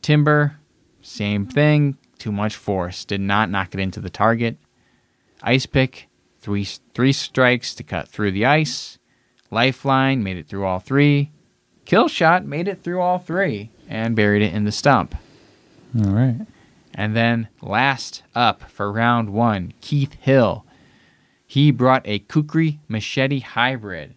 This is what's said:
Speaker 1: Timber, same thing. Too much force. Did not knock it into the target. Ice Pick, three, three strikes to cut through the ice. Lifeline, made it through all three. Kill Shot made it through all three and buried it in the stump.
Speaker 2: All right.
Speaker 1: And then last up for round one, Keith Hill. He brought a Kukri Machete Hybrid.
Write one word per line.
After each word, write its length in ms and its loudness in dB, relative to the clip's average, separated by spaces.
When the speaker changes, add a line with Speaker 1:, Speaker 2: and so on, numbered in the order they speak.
Speaker 1:
Timber, 540 2
same 440 -4
thing. 500 2
Too 140 -8
much 220 -4
force. 500 -4
Did 180 -4
not 280 0
knock 240 -4
it 60 -6
into 200 -4
the 100 -8
target. 460 0
Ice 240 0
Pick, 420 -2
three, 240 -4
three 180 2
strikes 640 0
to 80 -16
cut 260 -8
through 240 -4
the 120 -2
ice. 540 -2
Lifeline, 720 0
made 140 -4
it 100 -14
through 180 -6
all 140 -2
three. 520 2
Kill 220 4
Shot 360 2
made 240 -6
it 140 -8
through 180 -4
all 180 0
three 520 -4
and 260 -4
buried 280 4
it 120 0
in 100 0
the 80 0
stump. 420 2
Speaker 2:
All 120 2
right. 260 2
Speaker 1:
And 220 -4
then 320 0
last 600 -4
up 360 -2
for 220 -6
round 380 0
one, 500 -2
Keith 400 -4
Hill. 440 2
He 260 4
brought 320 2
a 160 -4
Kukri 640 -2
Machete 540 -4
Hybrid. 760 -4